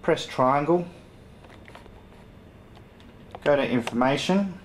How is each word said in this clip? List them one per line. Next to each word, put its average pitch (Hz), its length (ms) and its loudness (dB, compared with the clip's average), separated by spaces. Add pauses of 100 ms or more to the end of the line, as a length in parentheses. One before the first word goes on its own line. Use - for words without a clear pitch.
press - 240 0
triangle, 147 600 0 (2500)
go 147 120 4
to 127 140 0
information 139 960 0